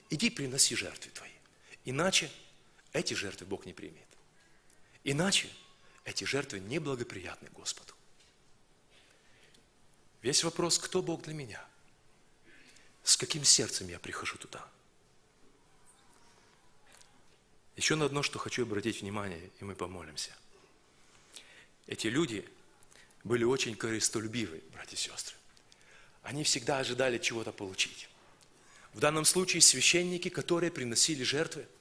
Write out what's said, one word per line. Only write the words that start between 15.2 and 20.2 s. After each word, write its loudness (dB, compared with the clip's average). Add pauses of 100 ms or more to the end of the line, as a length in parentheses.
Ещё 2
на 2
одно, 0
что -2
хочу -2
обратить -2
внимание, -6
и -10
мы -8
помолимся. -8 (1500)